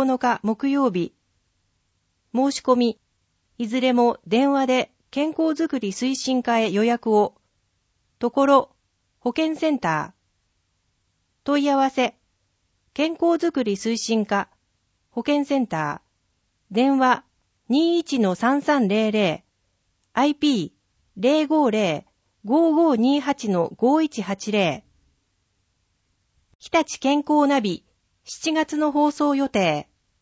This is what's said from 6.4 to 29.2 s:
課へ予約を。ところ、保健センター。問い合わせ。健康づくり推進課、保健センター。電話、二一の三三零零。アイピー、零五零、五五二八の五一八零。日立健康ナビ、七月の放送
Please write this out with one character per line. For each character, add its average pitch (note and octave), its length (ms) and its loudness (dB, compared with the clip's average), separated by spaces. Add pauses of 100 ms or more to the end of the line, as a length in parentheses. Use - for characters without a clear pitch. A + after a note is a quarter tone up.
課 A#3 160 0
へ A3 100 0
予 G3+ 140 0
約 A#3 320 0
を。 G#3 180 2 (840)
と A#3+ 100 -2
こ C4+ 160 2
ろ、 C#4 300 2 (420)
保 A#3+ 140 -4
健 D#4+ 240 -2
セ D#4 140 0
ン C#4+ 100 -2
タ D#3+ 360 -4
ー。 - 60 -20 (1200)
問 C#4+ 200 0
い C#4+ 40 0
合 C#4 80 2
わ C4+ 140 2
せ。 B3+ 260 -2 (800)
健 D#4 180 -2
康 E4 120 -4 (200)
づ E4+ 60 0
く C4+ 140 -4
り G#3 80 -2
推 A3 240 -4
進 A3 300 -2
課、 G3+ 220 -4 (640)
保 A#3 140 -8
健 D4 200 0
セ C#4 140 -2
ン B3 80 -2
タ D#3 360 -6 (680)
ー。 G3 40 -10
電 C4 240 2
話、 B3+ 260 0 (440)
二 E4 300 2
一 D4 220 -2
の F#3+ 140 2
三 C4 280 0
三 C#4 240 0
零 G#3+ 240 0
零。 G3+ 320 -2 (680)
ア C4 140 0
イ D4 80 0
ピ C4 400 -2 (420)
ー、 G3+ 40 -14
零 D4 260 2
五 D4 240 2
零、 G3+ 360 -2 (380)
五 D#4 280 2
五 D#4 240 2
二 C4 240 2
八 C4+ 300 -4
の F3 260 0
五 C#4+ 260 2
一 D4 200 -4
八 G3 300 -6
零。 E3+ 320 0 (1700)
日 - 120 -20
立 - 300 -2
健 C#4+ 280 0
康 D4+ 200 4
ナ C#4 120 2
ビ、 G3+ 240 -4 (400)
七 - 280 -6
月 D#4 240 -2
の D4+ 160 0
放 D4 180 2
送 D4 240 0